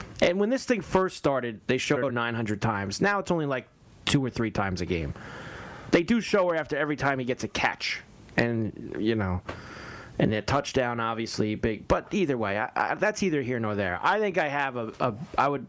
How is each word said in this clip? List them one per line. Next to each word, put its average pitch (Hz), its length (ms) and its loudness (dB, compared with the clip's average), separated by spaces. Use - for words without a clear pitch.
And 175 180 4
when 208 120 2
this 262 160 0
thing 220 160 2
first 185 340 2
started, 123 520 0
they 131 100 4
showed 135 260 2
her 131 80 0
nine 120 220 0
hundred 107 260 -2
times. 101 400 0
Now 202 200 4
it's 190 100 -8
only, 160 160 2
like, 131 200 -4
two 143 180 4
or 127 60 -2
three 113 220 0
times 95 320 0
a 85 40 -2
game. 82 280 -2
They 175 120 6
do 226 180 2
show 190 300 4
her 165 60 2
after 151 200 -2
every 147 200 0
time 139 240 0
he 127 40 -4
gets 120 200 -2
a 104 40 -6
catch, - 520 -2
and, 117 640 0
you 107 160 2
know, 92 280 0
and - 160 4
a 104 80 0
touchdown, 127 560 0
obviously 110 560 0
big. 107 320 -2
But - 260 2
either 151 240 2
way, 104 220 0
I, 110 160 -2
I, 110 220 0
that's 208 260 0
either 156 200 2
here 120 180 -2
nor 107 160 0
there. 90 260 0
I 190 160 2
think 202 180 0
I 160 120 2
have 135 280 -2
a, 113 220 -4
a, 123 160 0
I 131 80 6
would 143 220 0